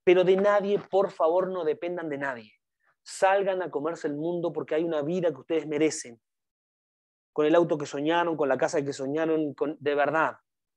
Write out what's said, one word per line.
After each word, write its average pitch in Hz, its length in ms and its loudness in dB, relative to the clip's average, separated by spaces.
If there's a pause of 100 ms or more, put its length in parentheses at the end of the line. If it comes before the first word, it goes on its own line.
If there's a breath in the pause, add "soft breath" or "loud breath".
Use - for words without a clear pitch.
pero 180 220 6
de 185 120 6
nadie, 202 420 2
por 190 320 0
favor, 180 380 2
no 185 160 -6
dependan 170 440 -4
de 139 100 -6
nadie. 123 340 -8 (520)
Salgan 190 580 0
a 156 80 -6
comerse 156 380 -4
el 143 80 -4
mundo 170 360 -4
porque 156 220 -6
hay 160 100 0
una 156 180 -2
vida 170 280 -2
que 135 100 -8
ustedes 156 260 -2
merecen. 147 540 -2 (1120)
Con 151 140 0
el 156 80 4
auto 165 240 4
que 143 80 -6
soñaron, 165 500 0
con 147 120 0
la 131 100 2
casa 151 260 0
que 139 80 -4
soñaron, 156 640 -2
con, 151 260 -4
de 143 140 -2
verdad, 143 440 0 (380)